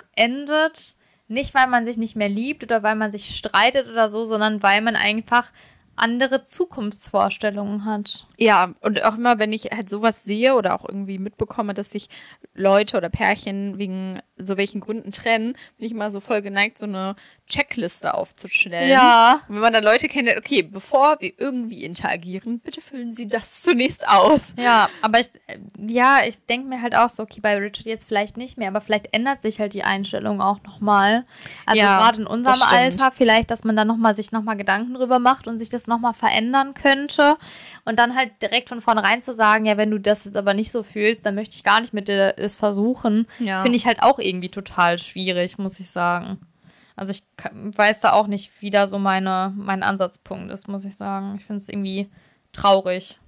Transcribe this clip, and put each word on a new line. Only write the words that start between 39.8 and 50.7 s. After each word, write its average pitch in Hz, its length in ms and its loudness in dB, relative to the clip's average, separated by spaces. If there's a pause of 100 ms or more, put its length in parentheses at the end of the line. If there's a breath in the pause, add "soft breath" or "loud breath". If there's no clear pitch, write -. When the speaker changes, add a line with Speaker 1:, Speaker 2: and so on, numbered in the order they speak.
Speaker 1:
du 214 80 -2
das 208 260 0
jetzt 202 120 -10
aber 196 180 2
nicht 214 160 -4
so 233 120 -4
fühlst, 214 420 -2
dann 202 100 -2
möchte 208 200 -8
ich - 80 -12
gar 202 180 4
nicht 240 120 -10
mit 202 140 -6
dir 196 300 2
es 202 180 -6
versuchen, 214 720 0 (120)
Speaker 2:
Ja. 196 220 -4
Speaker 1:
finde 240 140 2
ich 233 100 0
halt 240 160 0
auch 269 180 4
irgendwie 180 300 -4
total 175 500 0
schwierig, 180 580 -4
muss 190 220 -8
ich 185 100 -16
sagen. 175 500 -4 (560 soft breath)
Also - 160 -8
ich - 120 -10 (140)
ka-, - 160 -12
weiß 208 480 0
da 214 120 4
auch 208 140 4
nicht, 202 240 -8 (100)
wie 202 80 -8
da 202 180 2
so 196 120 -6
meine, 190 580 -2
mein 196 260 -6
Ansatzpunkt 190 680 -8
ist, 196 160 -14
muss 196 180 -10